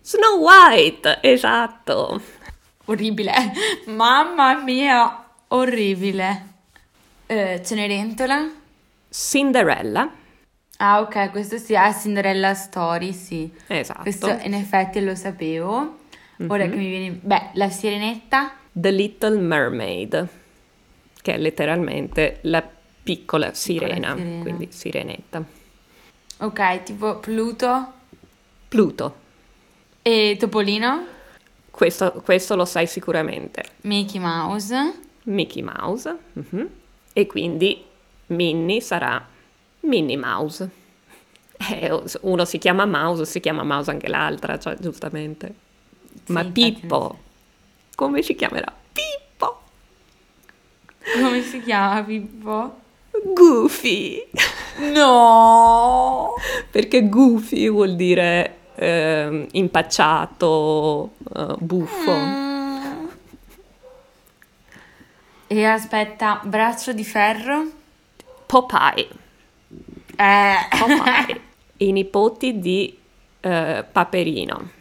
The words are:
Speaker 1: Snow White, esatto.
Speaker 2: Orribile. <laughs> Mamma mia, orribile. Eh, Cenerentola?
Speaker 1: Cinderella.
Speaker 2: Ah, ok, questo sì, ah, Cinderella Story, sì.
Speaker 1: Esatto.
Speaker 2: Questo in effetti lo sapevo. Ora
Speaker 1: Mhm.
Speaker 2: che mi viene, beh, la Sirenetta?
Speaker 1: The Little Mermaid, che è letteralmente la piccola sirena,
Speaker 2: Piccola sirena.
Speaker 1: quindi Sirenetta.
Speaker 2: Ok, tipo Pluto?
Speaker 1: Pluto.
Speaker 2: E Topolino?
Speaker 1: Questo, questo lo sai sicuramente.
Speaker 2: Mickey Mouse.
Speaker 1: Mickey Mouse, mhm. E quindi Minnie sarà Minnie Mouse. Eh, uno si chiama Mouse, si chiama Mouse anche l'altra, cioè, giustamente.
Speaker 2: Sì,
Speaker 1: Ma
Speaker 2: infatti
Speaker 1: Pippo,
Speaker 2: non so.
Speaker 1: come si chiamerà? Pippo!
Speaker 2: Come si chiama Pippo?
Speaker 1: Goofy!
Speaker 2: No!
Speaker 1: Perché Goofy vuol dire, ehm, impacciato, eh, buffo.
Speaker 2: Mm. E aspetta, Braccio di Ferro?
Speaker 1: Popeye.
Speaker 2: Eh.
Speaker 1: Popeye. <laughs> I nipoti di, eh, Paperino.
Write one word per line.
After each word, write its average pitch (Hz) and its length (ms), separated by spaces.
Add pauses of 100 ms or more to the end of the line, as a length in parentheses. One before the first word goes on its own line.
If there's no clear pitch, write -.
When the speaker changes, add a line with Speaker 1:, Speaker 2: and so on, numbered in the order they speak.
Speaker 1:
Snow 427 400
White, 285 800
esatto. 233 960 (680)
Speaker 2:
Orribile. 214 460 (340)
<laughs> 415 220
Mamma 262 760
mia, 254 600 (260)
orribile. 196 960 (800)
Eh, 190 360
Cenerentola? 220 880 (600)
Speaker 1:
Cinderella. 247 1000 (680)
Speaker 2:
Ah, 202 240
ok, 214 280
questo 202 280
sì, 226 180
ah, 202 180
Cinderella 196 640
Story, 175 580
sì. 165 360 (180)
Speaker 1:
Esatto. - 340
Speaker 2:
Questo 196 260 (140)
in 202 140
effetti 196 480
lo 190 120
sapevo. 185 840 (480)
Ora 202 180
Speaker 1:
Mhm. 175 60
Speaker 2:
che - 40
mi 190 140
viene, 185 220 (100)
beh, 196 320
la 196 160
Sirenetta? 220 840 (180)
Speaker 1:
The 180 200
Little 208 480
Mermaid, 127 880 (960)
che - 120
è - 40
letteralmente 156 1040
la 160 260 (360)
piccola - 500
sirena, - 600
Speaker 2:
Piccola - 40
sirena. 170 240
Speaker 1:
quindi 175 300
Sirenetta. - 720 (960)
Speaker 2:
Ok, 190 440
tipo 208 360
Pluto? 233 720 (760)
Speaker 1:
Pluto. - 460 (880)
Speaker 2:
E 214 380
Topolino? 214 680 (640)
Speaker 1:
Questo, - 420 (120)
questo 180 320
lo 180 100
sai 170 220
sicuramente. - 760 (180)
Speaker 2:
Mickey 202 380
Mouse. 202 760 (300)
Speaker 1:
Mickey 196 380
Mouse, 269 520 (200)
mhm. 185 340 (480)
E 202 120
quindi 180 560 (440)
Minnie 170 540
sarà 131 440 (560)
Minnie 165 360
Mouse. 143 500 (880)
Eh, 160 440 (200)
uno 185 240
si 180 120
chiama 185 280
Mouse, 165 400
si 160 160
chiama 156 220
Mouse 143 280
anche 147 160
l'altra, 147 500
cioè, 160 220
giustamente. 156 760 (720)
Speaker 2:
Sì, - 60
Speaker 1:
Ma 170 100
Speaker 2:
infatti 180 320
Speaker 1:
Pippo, 170 240
Speaker 2:
non - 120
so. - 80 (800)
Speaker 1:
come 285 260
si - 140
chiamerà? - 380 (200)
Pippo! 587 680 (1600)
Speaker 2:
Come 247 220
si 247 180
chiama 208 420
Pippo? 214 760 (560)
Speaker 1:
Goofy! 320 880 (680)
Speaker 2:
No! 240 1400 (380)
Speaker 1:
Perché 226 380
Goofy 220 600
vuol 202 260
dire, 175 600 (180)
ehm, 156 760
impacciato, 156 1600 (240)
eh, - 240
buffo. 175 560
Speaker 2:
Mm. - 360 (3000)
E 214 180
aspetta, 214 800
Braccio 220 500
di 214 100
Ferro? 226 600 (840)
Speaker 1:
Popeye. 247 600 (1080)
Speaker 2:
Eh. 202 520 (120)
Speaker 1:
Popeye. 247 600 (360)
<laughs> - 0
I 196 140
nipoti 208 680
di, 185 380 (440)
eh, 160 500
Paperino. 175 800 (120)